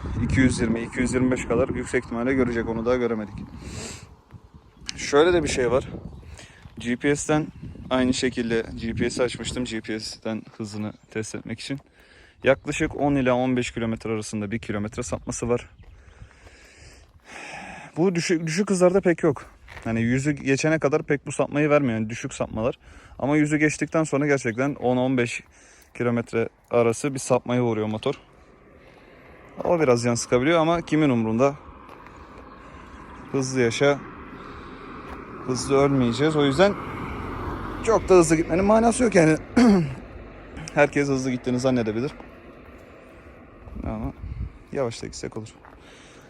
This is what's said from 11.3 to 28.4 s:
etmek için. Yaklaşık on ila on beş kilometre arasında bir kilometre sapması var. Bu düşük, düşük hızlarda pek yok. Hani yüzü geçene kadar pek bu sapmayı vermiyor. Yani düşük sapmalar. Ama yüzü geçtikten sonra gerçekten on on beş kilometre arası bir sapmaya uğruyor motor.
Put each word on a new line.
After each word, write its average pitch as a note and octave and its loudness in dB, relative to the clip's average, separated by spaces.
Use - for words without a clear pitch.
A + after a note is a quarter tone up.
etmek - -10
için. - -8
Yaklaşık D3 0
on C#3+ 2
ila B2+ 2
on B2+ 0
beş B2 -2
kilometre A2+ -4
arasında G#2+ -4
bir A2+ -4
kilometre G#2 -6
sapması - -6
var. A#2+ -2
Bu F3 2
düşük, E3 0
düşük F#3 -2
hızlarda F3+ 4
pek F3 2
yok. D#3 2
Hani A2+ 0
yüzü C3 2
geçene C#3 0
kadar D3+ 0
pek - -2
bu C#3+ -8
sapmayı C#3+ 0
vermiyor. C#3+ 4
Yani A2 -4
düşük A2+ -8
sapmalar. A#2 -4
Ama C#3+ 0
yüzü D3+ 4
geçtikten D3+ 0
sonra D3 0
gerçekten C3 0
on B2 0
on B2+ 2
beş A#2+ -2
kilometre A#2 -2
arası A#2+ 2
bir C3+ -8
sapmaya B2 0
uğruyor A2 0
motor. A2 -4